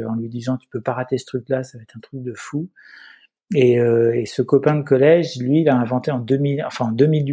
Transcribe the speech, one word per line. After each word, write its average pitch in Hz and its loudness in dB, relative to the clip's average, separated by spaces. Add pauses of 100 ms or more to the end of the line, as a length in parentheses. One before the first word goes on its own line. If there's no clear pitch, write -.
en 113 -4
lui 113 -6
disant : « 123 -6
Tu - -20
peux 117 -8
pas 131 -4
rater 127 -4
ce - -8
truc-là, 131 -4
ça 127 -16
va 110 -20
être - -20
un 110 -16
truc 135 -14
de 123 -8
fou. » 151 -8 (880)
Et, 123 4
euh, 117 2
et 117 -2
ce - -6
copain 143 2
de 147 -2
collège, 143 4
lui, 135 2
il 151 2
a 131 4
inventé 123 -2
en 127 -4
deux 120 0
mille, 143 -2
enfin, - -4
en 113 -2
deux 131 4
mille 151 2